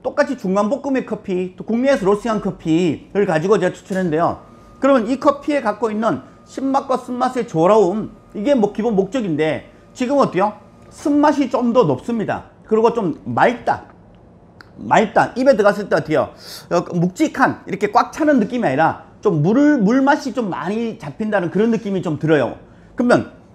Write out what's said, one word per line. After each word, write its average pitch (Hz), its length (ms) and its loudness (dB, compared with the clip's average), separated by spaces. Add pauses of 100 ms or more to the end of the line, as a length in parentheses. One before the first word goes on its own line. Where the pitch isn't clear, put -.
똑같이 285 340 -4
중간볶음의 214 680 -2
커피, 185 500 -6
또 190 80 -14
국내에서 240 400 0
로스팅한 208 360 0
커피를 175 880 -2
가지고 185 320 2
제가 180 140 -2
추출했는데요. 170 680 -2 (400)
그러면 262 280 2
이 269 120 -2
커피에 285 400 0
갖고 214 300 -4
있는 208 300 -2 (240)
신맛과 269 540 -2
쓴맛의 247 480 -4
조화로움, 190 640 2 (240)
이게 214 200 2
뭐 208 180 2
기본 220 240 -2
목적인데 160 760 -2 (220)
지금 254 260 -2
어때요? 208 360 0 (360)
쓴맛이 294 600 2
좀 240 220 0
더 247 120 4
높습니다. 147 600 -4 (220)
그리고 220 260 2
좀 214 320 -4
맑다. 143 600 -2 (920)
맑다. 160 600 0
입에 262 200 4
들어갔을 202 320 2
때 196 80 0
어때요? 143 340 0 (400)
어, 175 100 0 (140)
묵직한, 185 720 0
이렇게 202 260 -4
꽉 - 200 2
차는 302 280 2
느낌이 208 260 -2
아니라 143 380 0 (160)
좀 165 220 0
물, 277 360 4
물맛이 269 560 2
좀 220 160 -4
많이 196 480 -6
잡힌다는 185 520 -4
그런 220 200 2
느낌이 196 320 -2
좀 156 160 -4
들어요. 147 380 0 (400)
그러면 240 340 2 (240)